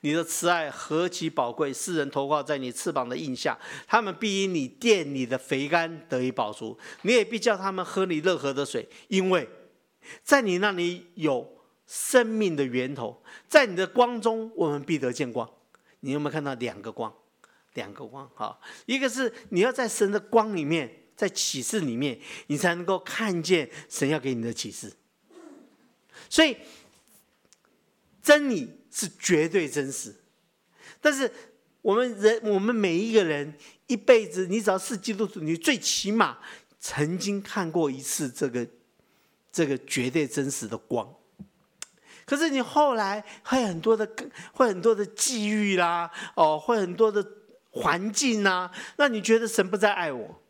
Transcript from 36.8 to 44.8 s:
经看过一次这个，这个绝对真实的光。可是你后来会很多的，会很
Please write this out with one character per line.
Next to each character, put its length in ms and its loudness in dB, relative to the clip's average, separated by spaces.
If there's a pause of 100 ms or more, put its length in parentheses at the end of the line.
经 240 -4
看 280 -4
过 200 0
一 100 -8
次 280 -4
这 200 -4
个， 160 -2 (840)
这 160 0
个 120 -2
绝 300 -2
对 180 0
真 220 -4
实 200 -8
的 80 -8
光。 360 -6 (1120)
可 100 0
是 120 2
你 120 0
后 340 2
来 300 -4 (180)
会 220 0
很 160 -2
多 160 4
的， 120 -2 (440)
会 160 4
很 120 -2